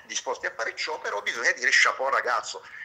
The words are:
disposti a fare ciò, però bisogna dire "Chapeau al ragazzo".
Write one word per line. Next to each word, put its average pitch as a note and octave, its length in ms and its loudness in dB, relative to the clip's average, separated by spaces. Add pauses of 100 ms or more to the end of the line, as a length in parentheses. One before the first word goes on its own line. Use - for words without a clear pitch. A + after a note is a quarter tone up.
disposti - 420 -6
a F3+ 80 -8
fare - 200 -4
ciò, D#3+ 240 -4
però G#3 220 -4
bisogna C3 300 0
dire B2+ 200 0
"Chapeau B2+ 360 4
al C3+ 60 2
ragazzo". A2+ 500 0 (220)